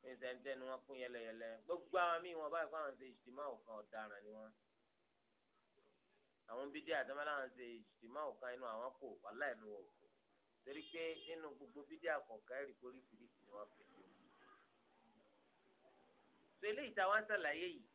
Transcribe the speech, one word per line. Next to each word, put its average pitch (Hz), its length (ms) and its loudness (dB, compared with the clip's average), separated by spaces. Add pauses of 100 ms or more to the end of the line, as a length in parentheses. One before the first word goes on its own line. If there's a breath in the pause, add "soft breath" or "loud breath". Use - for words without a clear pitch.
Wọ́n 127 60 -8
ètò 123 160 -6
ẹni 123 160 -2
tẹ́nu 131 240 -2
wọn 131 160 0
kún 139 160 -10
yẹlẹyẹlẹ. 117 520 -4 (100)
Gbogbo 175 380 0
àwọn 170 220 10
míì 175 160 -4
wọn 151 160 0
báyìí 160 180 4
fáwọn 147 260 -2
ṣe 131 100 -14
ijtima'u 127 520 -6
kan 110 180 -10
ọ̀daràn 104 460 -6
ni 107 100 -12
wọn. 110 200 -10 (2000)
Àwọn 127 180 -2
bídíà 151 340 2
tó 131 120 0
máa 147 120 0
láwọn 143 240 2
ṣe 123 140 -12 (100)
ijtima'u 117 600 -6
kan 123 180 -6
inú 127 140 -6
àwọn 117 260 -2
kò, - 160 -12 (100)
wàláhì 123 360 -2
inú 110 160 -10
wọn 98 160 -8
kò. - 200 -20 (640)
Torí 143 160 -6
pé 165 180 -6 (200)
nínú 160 280 -6
gbogbo 139 340 -12
bídíà 160 340 0
kọ̀ọ̀kan, 123 400 -6
ẹ̀rí 139 160 -4
pé - 100 -20
oríṣiríṣi 120 520 -14
ni - 120 -20
wọ́n 104 200 -10
fi - 160 -20
sí. - 200 -20 (2500)
So - 0 -
eléyìí 214 300 0
tá 196 100 6
a 190 60 8
wá 208 100 10
ṣàlàyé 180 460 4
yìí 156 160 -4 (140)